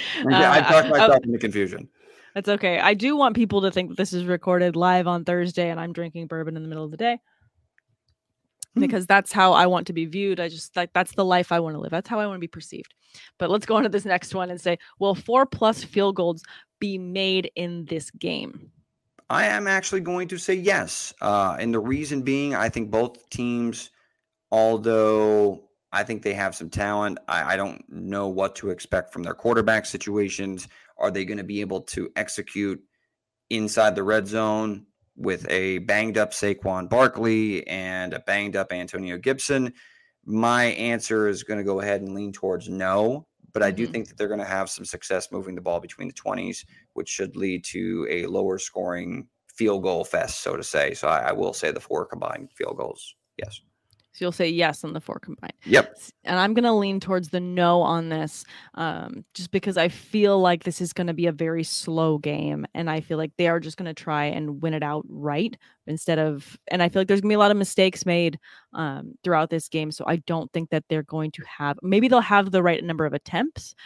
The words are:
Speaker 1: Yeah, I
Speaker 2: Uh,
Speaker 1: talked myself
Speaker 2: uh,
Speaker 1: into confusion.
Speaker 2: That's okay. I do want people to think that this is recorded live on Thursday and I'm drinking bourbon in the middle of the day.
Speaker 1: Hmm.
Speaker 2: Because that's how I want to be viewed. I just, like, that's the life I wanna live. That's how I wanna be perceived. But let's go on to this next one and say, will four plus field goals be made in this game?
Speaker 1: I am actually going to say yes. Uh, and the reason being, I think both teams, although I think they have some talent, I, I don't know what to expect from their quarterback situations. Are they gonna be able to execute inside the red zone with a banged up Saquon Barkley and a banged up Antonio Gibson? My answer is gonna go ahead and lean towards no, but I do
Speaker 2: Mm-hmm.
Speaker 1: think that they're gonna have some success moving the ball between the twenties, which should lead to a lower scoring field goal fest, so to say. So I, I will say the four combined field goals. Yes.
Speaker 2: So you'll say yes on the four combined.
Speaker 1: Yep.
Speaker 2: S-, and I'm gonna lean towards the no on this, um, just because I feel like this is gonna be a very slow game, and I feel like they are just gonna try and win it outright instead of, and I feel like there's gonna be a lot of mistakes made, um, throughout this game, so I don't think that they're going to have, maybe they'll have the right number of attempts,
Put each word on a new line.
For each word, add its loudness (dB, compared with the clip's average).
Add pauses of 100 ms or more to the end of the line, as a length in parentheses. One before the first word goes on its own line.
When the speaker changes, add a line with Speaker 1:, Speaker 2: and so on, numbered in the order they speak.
(300)
Speaker 1:
Yeah, 8
I 8
Speaker 2:
Uh, 4
Speaker 1:
talked 8
myself 8
Speaker 2:
uh, 8
Speaker 1:
into 0
confusion. -2 (480)
Speaker 2:
That's -2
okay. 2
I 6
do 2
want 4
people 2
to 2
think -2
that -8
this -2
is -2
recorded 2
live 4
on 0
Thursday 0
and -6
I'm -8
drinking -8
bourbon -6
in -10
the -10
middle -8
of -10
the -10
day. 0 (1600)
Speaker 1:
Hmm. 2
Speaker 2:
Because 0
that's 4
how 6
I 8
want 2
to -8
be -4
viewed. -2
I -4
just, -16
like, -2
that's 0
the 2
life 4
I 4
wanna -4
live. -10
That's -4
how -2
I -2
wanna -8
be -8
perceived. -16 (440)
But 0
let's 2
go 2
on 6
to 2
this -2
next -2
one -4
and -10
say, 0 (220)
will 2
four 4
plus 0
field 0
goals 0 (360)
be -6
made -2
in -6
this -8
game? -8 (580)
Speaker 1:
I 2
am 0
actually 0
going -4
to -8
say -2
yes. 0
Uh, 2
and -2
the 0
reason -2
being, 0
I 0
think -4
both -2
teams, -4 (640)
although 4 (280)
I 0
think -6
they -2
have -2
some -12
talent, -2 (100)
I, -2
I 2
don't -4
know -6
what -2
to -6
expect -4
from -10
their -8
quarterback 2
situations. -4 (300)
Are 0
they -4
gonna -6
be -6
able -4
to -6
execute -4 (680)
inside 2
the -2
red 2
zone -2 (300)
with -4
a 0
banged 0
up 2
Saquon -2
Barkley 2
and -6
a -8
banged -2
up -2
Antonio -8
Gibson? -2 (520)
My 2
answer 0
is -2
gonna -6
go -2
ahead -2
and -10
lean -8
towards -6
no, 0 (260)
but 0
I 4
do -4
Speaker 2:
Mm-hmm. -4
Speaker 1:
think -6
that -18
they're -2
gonna -6
have -4
some -12
success -6
moving -10
the -10
ball -2
between -12
the -14
twenties, -8 (280)
which -8
should -6
lead -4
to -6
a -4
lower -2
scoring -8 (200)
field 0
goal 0
fest, -4
so -4
to -10
say. 0
So -4
I, 2
I 2
will -2
say -2
the -10
four -4
combined -10
field -8
goals. -12 (220)
Yes. -14 (520)
Speaker 2:
So -6
you'll 0
say 0
yes 0
on -8
the -8
four -10
combined. -16 (120)
Speaker 1:
Yep. 6
Speaker 2:
S-, -20 (120)
and 0
I'm 2
gonna 4
lean 0
towards -2
the -4
no 4
on 0
this, -6 (280)
um, -8 (120)
just -12
because -2
I 4
feel 2
like 4
this -6
is -4
gonna -4
be 0
a 2
very -4
slow 0
game, -4
and -4
I -2
feel -4
like -4
they 2
are 2
just -10
gonna -8
try -2
and -6
win -2
it -2
outright -4 (300)
instead -2
of, -2 (120)
and 0
I 4
feel 2
like 0
there's 4
gonna 0
be 4
a 6
lot 8
of 4
mistakes 0
made, 0 (340)
um, -8 (100)
throughout 2
this -4
game, -4
so -12
I 2 (100)
don't -4
think -6
that 0
they're -2
going -6
to -16
have, -6
maybe 4
they'll 8
have 4
the 4
right 2
number -2
of -2
attempts, -4 (100)